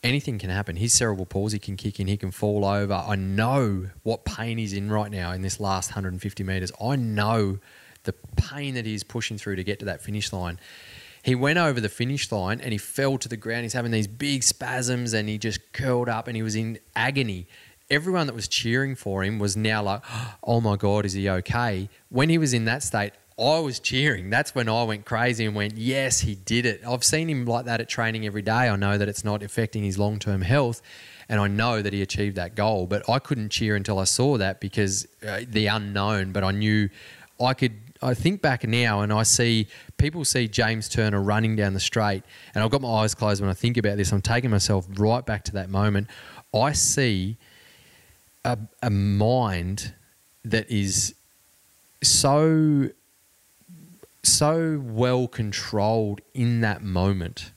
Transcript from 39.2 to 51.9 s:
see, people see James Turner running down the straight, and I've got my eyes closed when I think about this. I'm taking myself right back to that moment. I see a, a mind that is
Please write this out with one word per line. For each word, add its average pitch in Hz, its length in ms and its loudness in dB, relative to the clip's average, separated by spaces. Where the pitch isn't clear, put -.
see, 113 440 4
people 156 260 2
see 123 240 2
James 110 400 0
Turner 107 320 2
running 107 360 2
down 101 180 2
the 98 60 -2
straight, 101 440 0
and 104 100 2
I've 113 60 2
got 139 120 2
my 127 80 -6
eyes 107 260 2
closed 104 260 0
when 98 80 0
I 92 40 0
think 120 240 0
about 104 200 2
this. 95 140 2
I'm 98 100 2
taking 120 300 0
myself 95 360 2
right 113 280 2
back 104 200 -4
to - 80 -8
that 95 160 -6
moment. 101 380 2
I 131 200 2
see 110 640 0
a, 120 120 0
a 123 100 0
mind 101 1040 0
that 113 240 0
is 98 460 0